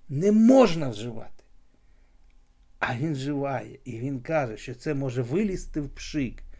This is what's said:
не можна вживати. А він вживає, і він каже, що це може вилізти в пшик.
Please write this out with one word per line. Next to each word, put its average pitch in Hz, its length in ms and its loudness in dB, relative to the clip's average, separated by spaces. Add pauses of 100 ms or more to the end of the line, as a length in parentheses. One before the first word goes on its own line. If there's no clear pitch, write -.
не 165 240 2
можна 220 560 8
вживати. 117 560 -8 (1300)
А - 80 -4 (160)
він 160 100 -2
вживає, 135 720 -4
і 113 140 -10
він 131 220 -6
каже, 131 360 -2
що 123 180 -12
це 151 200 -6
може 131 280 -2
вилізти 170 580 -2
в 143 80 -6
пшик. - 460 -6 (260)